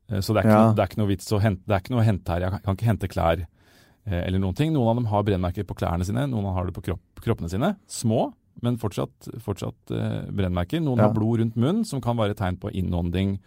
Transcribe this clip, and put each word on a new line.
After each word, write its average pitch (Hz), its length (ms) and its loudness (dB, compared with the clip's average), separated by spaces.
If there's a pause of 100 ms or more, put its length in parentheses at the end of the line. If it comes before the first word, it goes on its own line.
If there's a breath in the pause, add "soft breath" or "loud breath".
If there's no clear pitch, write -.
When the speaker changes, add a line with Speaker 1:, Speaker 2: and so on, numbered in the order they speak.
Speaker 1:
Eh, 101 140 -2
så 113 100 0
det 101 100 4
er 113 40 6
ikke 107 100 8
Speaker 2:
Ja. 110 100 8
Speaker 1:
noe, 110 80 6
det 104 80 4
er 92 40 0
ikke - 140 -4
noe 104 100 2
vits - 200 -4
å 107 100 2
hente, 101 260 0
det 104 80 2
er 92 60 2
ikke - 140 -10
noe 117 80 4
å 110 40 6
hente 95 240 0
her. 85 100 0
Jeg 92 100 -2
kan, - 100 -4
kan 98 160 0
ikke 113 120 0
hente 95 220 0
klær, 85 340 0 (600 soft breath)
eh, 87 220 -2
eller 92 120 0
noen 95 160 -2
ting. 156 180 0
Noen 123 160 2
av 113 60 4
dem 123 100 -2
har 104 180 0
brennmerker 92 420 0
på - 100 -12
klærne 87 300 -2
sine, 117 240 -2
noen 101 240 -2
har 92 120 -2
det 90 80 -6
på - 100 -12
kropp, 92 160 -4 (220)
kroppene 107 280 -2
sine. 175 260 0 (120)
Små, 135 460 0 (280)
men 120 160 0
fortsatt, - 520 -6 (100)
fortsatt, - 520 -8
eh, 110 400 -4
brennmerker. 92 500 0
Noen 135 160 0
Speaker 2:
Ja. 107 100 6
Speaker 1:
har 107 60 0
blod 110 260 2
rundt 117 160 0
munnen, 175 300 2
som 135 160 -6
kan 120 160 -2
være 104 180 0
tegn 92 220 -2
på 101 160 -6
innånding, 90 720 0